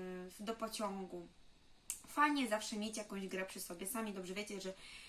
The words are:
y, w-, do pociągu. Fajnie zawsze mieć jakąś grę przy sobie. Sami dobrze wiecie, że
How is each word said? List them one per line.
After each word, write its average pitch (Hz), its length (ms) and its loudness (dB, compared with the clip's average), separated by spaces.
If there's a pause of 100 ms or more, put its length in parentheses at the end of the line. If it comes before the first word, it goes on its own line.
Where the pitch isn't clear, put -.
(260)
y, 185 40 -10
w-, 208 120 -12
do 226 120 -2
pociągu. 196 760 -2 (760)
Fajnie 285 420 6
zawsze 214 280 2
mieć 214 200 0
jakąś 196 320 -2
grę 190 180 0
przy 190 140 -6
sobie. 185 260 -6
Sami 214 260 0
dobrze 185 220 -4
wiecie, 208 260 -2
że 185 140 -2 (340)